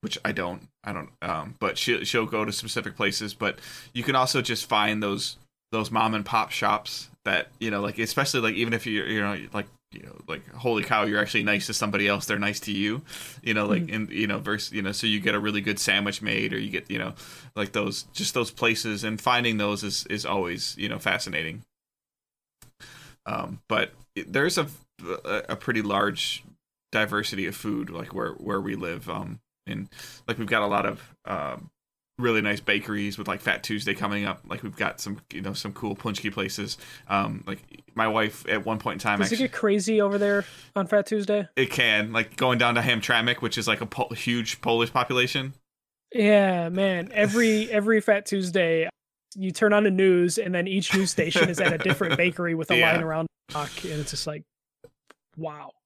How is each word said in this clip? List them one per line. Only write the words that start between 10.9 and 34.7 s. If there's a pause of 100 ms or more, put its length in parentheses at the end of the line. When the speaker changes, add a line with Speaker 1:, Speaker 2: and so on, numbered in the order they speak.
Speaker 1:
you're
actually
nice
to
somebody
else,
they're
nice
to
you, (400)
you
know,
like,
Speaker 2:
Mm-hmm.
Speaker 1:
and,
you
know,
versus,
you
know,
so
you
get
a
really
good
sandwich
made,
or
you
get,
you
know, (420)
like,
those, (100)
just
those
places,
and
finding
those
is,
is
always,
you
know,
fascinating. (1600)
Um,
but (240)
it,
there's
a, (340)
a,
a
pretty
large (480)
diversity
of
food,
like,
where,
where
we
live.
Um, (300)
and, (380)
like,
we've
got
a
lot
of, (100)
um, (480)
really
nice
bakeries
with,
like,
Fat
Tuesday
coming
up.
Like,
we've